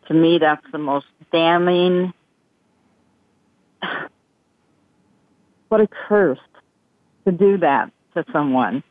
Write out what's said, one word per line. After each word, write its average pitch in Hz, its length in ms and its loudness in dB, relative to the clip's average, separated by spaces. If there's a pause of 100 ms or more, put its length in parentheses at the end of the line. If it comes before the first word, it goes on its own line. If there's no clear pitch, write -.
To 151 60 -4
me, 165 240 4
that's 151 340 0
the 160 60 -10
most 139 300 -6 (240)
damning. 180 800 0 (1700)
<sighs> - 20 -10 (1900)
What 220 120 2
a 208 60 2
curse 196 520 -2 (880)
to 190 80 0
do 196 240 2
that 143 340 0 (220)
to 165 180 -6
someone 131 600 -2